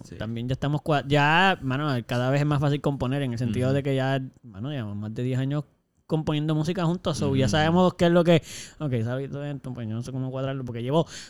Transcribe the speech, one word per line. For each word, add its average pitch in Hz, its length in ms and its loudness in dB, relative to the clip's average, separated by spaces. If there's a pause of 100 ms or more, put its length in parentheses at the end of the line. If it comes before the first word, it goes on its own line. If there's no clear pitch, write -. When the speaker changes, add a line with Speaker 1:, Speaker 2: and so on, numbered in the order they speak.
Speaker 1:
Sí. - 120 -18
Speaker 2:
también 117 320 -6
ya 127 60 0
estamos 143 280 -2
cua-, 147 240 0
ya, 156 560 4
mano, 135 280 -2 (160)
cada 123 240 0
vez 143 100 2
es 147 60 2
más 147 140 2
fácil 143 220 2
componer 139 400 -2
en 123 100 -2
el 110 60 -4
sentido 123 300 0
Speaker 1:
Ujú. 135 80 2
Speaker 2:
de 139 80 0
que 139 100 0
ya, 135 260 0 (220)
mano, 113 280 -10
llevamos 110 260 -6
más 110 180 -6
de 123 80 -6
diez 127 160 0
años 139 240 -2 (440)
componiendo 156 500 0
música 170 300 0
juntos, 175 320 -2
so, 139 180 0
ya 131 100 4
Speaker 1:
Ujú. 101 60 2
Speaker 2:
sabemos 165 420 4
qué 180 120 2
es 170 60 6
lo 175 120 6
que, 170 180 6 (380)
ok, 147 120 -2 (120)
Sabito 139 400 -6
esto, 143 280 -8
pues 120 160 -8
yo 110 60 -4
no 117 80 -6
sé 127 80 -10
cómo 131 220 -6
cuadrarlo, 135 320 -4
porque 117 180 -6
llevo 143 240 2 (240)